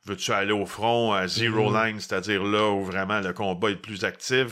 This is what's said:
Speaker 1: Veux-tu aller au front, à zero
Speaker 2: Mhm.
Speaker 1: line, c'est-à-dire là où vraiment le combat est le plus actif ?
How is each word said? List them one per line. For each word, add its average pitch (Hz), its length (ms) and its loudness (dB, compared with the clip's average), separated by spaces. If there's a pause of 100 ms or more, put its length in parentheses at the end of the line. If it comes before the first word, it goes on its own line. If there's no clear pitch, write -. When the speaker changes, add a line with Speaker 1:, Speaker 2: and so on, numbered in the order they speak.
Speaker 1:
Veux-tu 101 260 -4
aller 101 200 2
au 104 140 0
front, 113 460 0
à 92 160 2
zero 110 420 2
Speaker 2:
Mhm. 107 140 2
Speaker 1:
line, 107 160 -4
c'est-à-dire 95 420 -2
là 104 280 4
où 98 120 0
vraiment 95 380 -2
le 92 120 -4
combat 95 360 -2
est 101 60 0
le 87 60 -10
plus 104 240 -8
actif ? 127 480 0